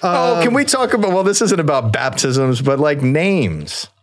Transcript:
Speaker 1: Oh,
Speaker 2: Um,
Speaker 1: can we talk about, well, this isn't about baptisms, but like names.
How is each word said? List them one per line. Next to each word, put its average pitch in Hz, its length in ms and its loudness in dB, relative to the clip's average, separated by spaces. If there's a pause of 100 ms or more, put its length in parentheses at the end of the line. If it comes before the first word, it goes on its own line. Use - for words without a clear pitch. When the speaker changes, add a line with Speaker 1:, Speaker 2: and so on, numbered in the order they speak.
Speaker 1:
Oh, 190 320 0
Speaker 2:
Um, 170 80 0
Speaker 1:
can 233 100 2
we 277 120 2
talk 254 280 0
about, 208 200 0
well, 190 100 2
this 196 180 0
isn't 196 200 2
about 135 320 0
baptisms, 131 680 0
but 135 160 0
like 147 240 0
names. 131 840 -2 (160)